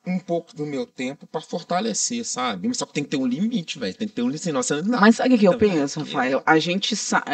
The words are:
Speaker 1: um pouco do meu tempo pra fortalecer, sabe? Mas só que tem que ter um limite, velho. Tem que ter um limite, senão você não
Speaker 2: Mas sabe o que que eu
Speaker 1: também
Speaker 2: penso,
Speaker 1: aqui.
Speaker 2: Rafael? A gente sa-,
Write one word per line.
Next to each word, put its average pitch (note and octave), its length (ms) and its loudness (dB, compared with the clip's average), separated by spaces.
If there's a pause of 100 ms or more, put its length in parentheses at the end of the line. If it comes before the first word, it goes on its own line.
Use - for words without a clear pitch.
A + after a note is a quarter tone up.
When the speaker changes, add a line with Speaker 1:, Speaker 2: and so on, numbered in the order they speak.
Speaker 1:
um F#3 120 -2
pouco E3+ 380 -6
do D3 80 -6
meu C#3 220 -6
tempo - 400 -10
pra - 160 -8
fortalecer, G#3+ 840 -4
sabe? A#3 440 -4
Mas B3+ 100 -2
só - 80 -4
que - 80 -10
tem D3 100 -2
que - 60 -10
ter - 80 -2
um - 80 0
limite, G3+ 520 -2
velho. G#2 160 -4
Tem G#3+ 140 -6
que - 60 -20
ter A#3+ 80 -4
um B3 60 2
limite, C#4+ 160 -4
senão E3+ 180 0
você D3 180 -2
não G#3 180 0
Speaker 2:
Mas G#3+ 180 8
sabe - 120 0
o B3+ 40 4
que A#3+ 80 6
que G3+ 60 6
eu F3 60 8
Speaker 1:
também G#3+ 200 4
Speaker 2:
penso, C#3+ 280 0
Speaker 1:
aqui. C3 140 -6
Speaker 2:
Rafael? C3 320 0
A D#3 120 6
gente F3 380 -2
sa-, - 260 -2 (120)